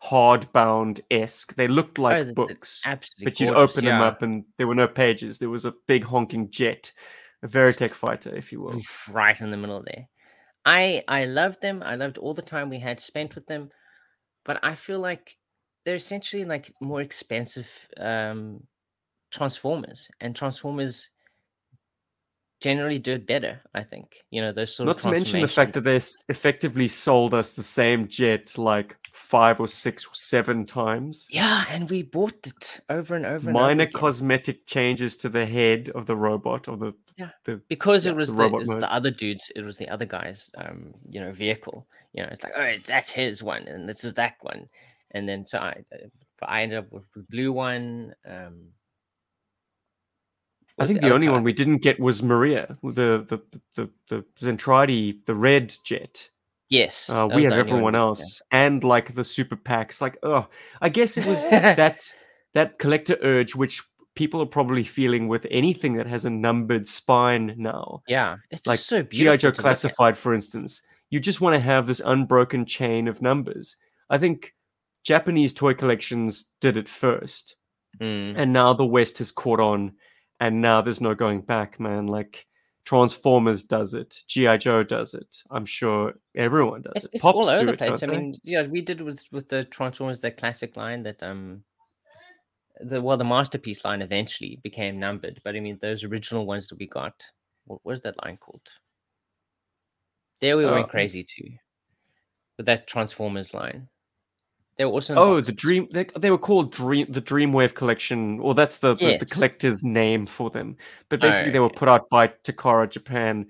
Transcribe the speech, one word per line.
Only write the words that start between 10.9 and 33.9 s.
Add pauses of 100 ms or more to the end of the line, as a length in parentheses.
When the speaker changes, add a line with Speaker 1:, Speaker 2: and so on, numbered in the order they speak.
Speaker 2:
I
loved
them.
I
loved
all
the
time
we
had
spent
with
them, (760)
but
I
feel
like (480)
they're
essentially,
like,
more
expensive, (300)
um, (680)
Transformers, (120)
and
Transformers (1500)
generally
do
it
better, (120)
I
think.
You
know,
those
sort
Speaker 1:
Not
Speaker 2:
of
Speaker 1:
to
mention
the
fact
Speaker 2:
transformations.
Speaker 1:
that
they
s-, (120)
effectively
sold
us
the
same
jet,
like, (160)
five
or
six
or
seven
times.
Speaker 2:
Yeah,
and
we
bought
it (100)
over
and
over
and
Speaker 1:
Minor
Speaker 2:
over
again.